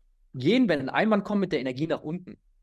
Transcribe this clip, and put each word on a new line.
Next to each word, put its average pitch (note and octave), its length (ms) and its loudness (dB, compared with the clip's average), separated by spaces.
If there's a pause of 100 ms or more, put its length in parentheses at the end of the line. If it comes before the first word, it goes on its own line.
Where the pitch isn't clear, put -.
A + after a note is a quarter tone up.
(340)
gehen, G3 360 2
wenn D3 120 2
ein C3 80 -4
Einwand G3+ 360 2
kommt, G#3 160 -2
mit F#3 120 -2
der C#3+ 80 2
Energie C3 260 -4
nach D3 160 -4
unten. E3 360 -10 (240)